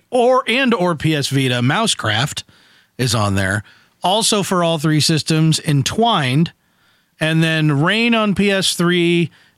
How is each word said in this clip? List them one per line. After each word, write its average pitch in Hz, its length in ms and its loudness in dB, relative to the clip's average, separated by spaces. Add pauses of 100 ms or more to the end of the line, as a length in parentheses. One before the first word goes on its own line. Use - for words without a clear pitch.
(100)
or, 254 360 2
and 247 260 0
or 180 220 0
P 156 220 -2
S 135 120 -2
Vita, 131 320 0
Mousecraft 131 840 -2 (540)
is 120 180 -2
on 101 180 0
there. 98 300 -2 (400)
Also 202 400 0
for 180 180 -2
all 165 160 0
three 151 220 0
systems, 160 580 0
Entwined, 156 920 0 (640)
and 160 240 0
then 151 400 0
Rain 226 320 0
on 214 220 0
P 202 160 2
S 190 240 -2
three 170 540 2 (280)